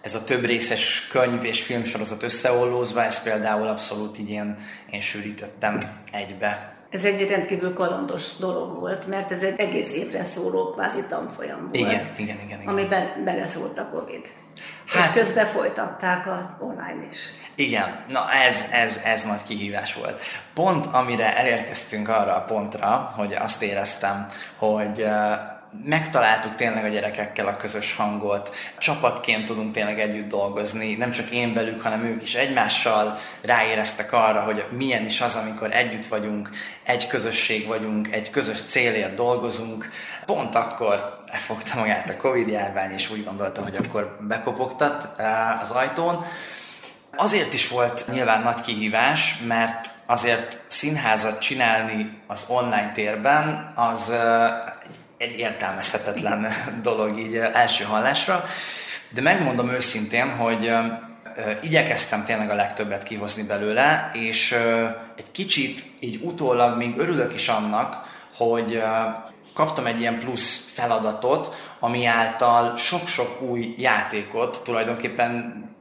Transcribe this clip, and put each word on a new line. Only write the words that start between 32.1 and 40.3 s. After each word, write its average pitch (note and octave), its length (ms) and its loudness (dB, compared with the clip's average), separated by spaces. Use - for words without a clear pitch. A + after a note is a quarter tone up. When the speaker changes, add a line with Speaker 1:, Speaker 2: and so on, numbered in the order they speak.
Speaker 1:
is - 120 -4
egymással A2 840 2
ráéreztek A2 720 2
arra, A2 280 6
hogy G#2+ 240 0
milyen B2 280 0
is A2 160 -2
az, A#2+ 140 0
amikor A2 380 -4
együtt A2 340 0
vagyunk, G#2 440 -4
egy A#2+ 220 0
közösség A2+ 600 0
vagyunk, G#2+ 460 -2
egy G#2+ 180 -4
közös A2 320 -2
célért A2 520 2
dolgozunk. A2+ 720 -2
Pont C3+ 280 -2